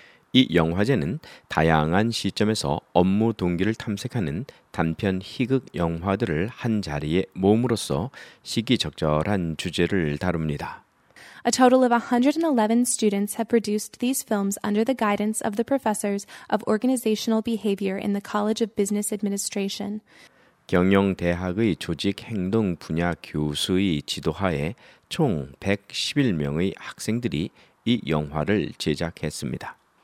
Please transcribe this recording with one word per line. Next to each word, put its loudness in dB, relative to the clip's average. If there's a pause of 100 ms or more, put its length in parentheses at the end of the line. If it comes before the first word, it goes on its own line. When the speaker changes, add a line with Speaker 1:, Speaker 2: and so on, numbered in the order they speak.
(320)
Speaker 1:
이 6
영화제는 2 (280)
다양한 4
시점에서 0 (120)
업무 4
동기를 0
탐색하는 -4 (240)
단편 0
희극 -2
영화들을 -2
한 -2
자리에 -2
모음으로써 2 (320)
시기적절한 0
주제를 0
다룹니다. -4 (640)
Speaker 2:
A 2
total 6
of 4
a 0
hundred 4
and 0
eleven 2
students 0
have -2
produced 0
these -2
films -2
under 0
the 0
guidance 0
of -4
the 0
professors -2 (240)
of 2
organizational 0
behavior -2
in -2
the -2
College -2
of -2
Business 0
Administration. -4 (680)
Speaker 1:
경영대학의 2
조직 -4
행동 -2
분야 -2
교수의 0
지도하에 -2 (360)
총 0
백십일 -2
명의 -2
학생들이 -6 (340)
이 0
영화를 0
제작했습니다. -6 (260)